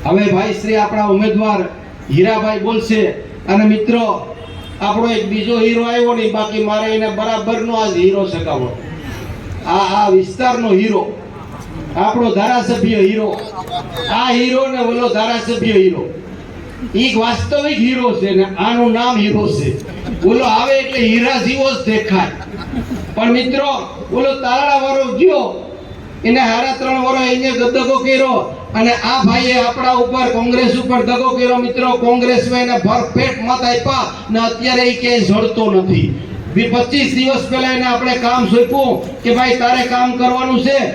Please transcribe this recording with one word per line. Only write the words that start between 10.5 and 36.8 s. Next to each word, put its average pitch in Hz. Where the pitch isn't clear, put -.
હીરો, 202
આપણો 226
ધારાસભ્ય 226
હીરો, 208
આ 247
હીરો 254
ને 262
ઓલો 240
ધારાસભ્ય 220
હીરો, 190
ઈ 240
વાસ્તવિક 240
હીરો 247
છે 196
ને 190
આનું 233
નામ 240
હીરો 208
છે. -
ઓલો 240
આવે 269
એટલે 262
હીરા 233
જેવો 269
જ 233
દેખાય. 208
પણ 226
મિત્રો, 262
ઓલો 269
તારણા 277
વાળો 269
ગયો, 294
એને 240
સાડા 247
ત્રણ 262
વર્ષ 262
એને 254
દગદગો 247
કર્યો 254
અને 226
આ 254
ભાઈએ 247
આપણા 254
ઉપર, 247
કોંગ્રેસ 240
ઉપર 247
દગો 247
કર્યો. 247
મિત્રો, 247
કોંગ્રેસમાં 247
એને 240
ભરપેટ 240
મત 247
આપ્યા 240
ને 220
અત્યારે 240
ઈ 240
ક્યાંય 240
જડતો 220
નથી. 185
વી-, 233
પચીસ 240